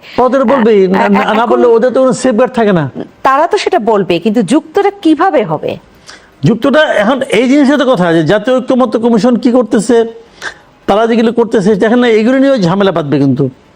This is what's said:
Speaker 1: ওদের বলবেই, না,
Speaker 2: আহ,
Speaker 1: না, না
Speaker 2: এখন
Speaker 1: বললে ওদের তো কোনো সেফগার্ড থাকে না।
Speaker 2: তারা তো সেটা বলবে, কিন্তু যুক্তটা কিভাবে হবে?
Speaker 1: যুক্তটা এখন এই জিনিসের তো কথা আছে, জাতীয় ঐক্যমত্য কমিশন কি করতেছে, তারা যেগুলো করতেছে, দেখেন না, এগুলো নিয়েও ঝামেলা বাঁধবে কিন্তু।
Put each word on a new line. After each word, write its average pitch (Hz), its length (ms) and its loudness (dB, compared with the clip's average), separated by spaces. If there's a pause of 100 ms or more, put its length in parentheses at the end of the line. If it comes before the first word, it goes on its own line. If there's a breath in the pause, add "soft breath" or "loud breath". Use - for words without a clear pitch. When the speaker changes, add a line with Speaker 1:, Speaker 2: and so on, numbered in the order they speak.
(180 loud breath)
Speaker 1:
ওদের 254 260 0
বলবেই, 220 440 2
না, 190 100 0
Speaker 2:
আহ, 208 100 0
Speaker 1:
না, 208 160 0
না 220 180 -2
Speaker 2:
এখন 240 80 -2
Speaker 1:
বললে 247 160 2
ওদের 233 260 2
তো 262 80 0
কোনো 262 120 2
সেফগার্ড 247 400 -2
থাকে 214 200 0
না। 147 180 -2 (320)
Speaker 2:
তারা 277 240 0
তো 392 120 -2
সেটা 381 200 -2
বলবে, 196 400 0
কিন্তু 220 240 -2
যুক্তটা 311 480 -2
কিভাবে 330 540 0
হবে? 160 320 -6 (680 loud breath)
Speaker 1:
যুক্তটা 277 480 2
এখন 233 300 0
এই 262 260 -2
জিনিসের 285 300 2
তো 262 140 0
কথা 180 160 0
আছে, 165 160 2
জাতীয় 208 320 0
ঐক্যমত্য 254 440 0
কমিশন 233 360 0
কি 233 160 0
করতেছে, 233 540 0 (800 loud breath)
তারা 214 200 0
যেগুলো 226 260 0
করতেছে, 226 420 0
দেখেন 214 240 0
না, 240 100 2
এগুলো 226 300 2
নিয়েও 269 180 2
ঝামেলা 196 360 0
বাঁধবে 151 260 -2
কিন্তু। 135 320 0 (240)